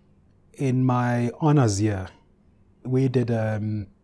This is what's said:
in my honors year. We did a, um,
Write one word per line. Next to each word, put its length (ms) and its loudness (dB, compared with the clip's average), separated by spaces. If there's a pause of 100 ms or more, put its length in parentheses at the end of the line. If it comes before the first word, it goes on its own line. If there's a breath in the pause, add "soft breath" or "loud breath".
(540)
in 300 0
my 460 0 (100)
honors 400 4
year. 280 -2 (760)
We 240 0
did 220 0
a, 260 -2
um, 300 -6 (180)